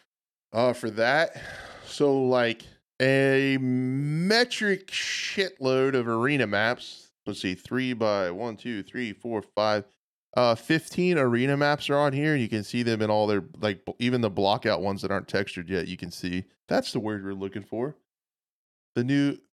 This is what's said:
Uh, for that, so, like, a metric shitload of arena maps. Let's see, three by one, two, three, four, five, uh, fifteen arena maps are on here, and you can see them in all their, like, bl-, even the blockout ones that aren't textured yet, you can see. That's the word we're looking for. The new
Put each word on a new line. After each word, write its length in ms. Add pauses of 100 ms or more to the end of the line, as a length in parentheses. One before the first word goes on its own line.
(520)
Uh, 200
for 180
that, 500 (460)
so, 400
like, 360 (380)
a 600
metric 1300
shitload 1040
of 140
arena 380
maps. 640 (180)
Let's 140
see, 140
three 400
by 360
one, 260
two, 260
three, 300
four, 300
five, 420 (520)
uh, 180
fifteen 640
arena 380
maps 340
are 80
on 140
here, 220
and 80
you 60
can 160
see 180
them 200
in 80
all 160
their, 180 (160)
like, 240
bl-, 140
even 220
the 100
blockout 520
ones 200
that 80
aren't 180
textured 420
yet, 180
you 80
can 140
see. 340 (240)
That's 240
the 80
word 240
we're 100
looking 280
for. 340 (960)
The 100
new 320 (160)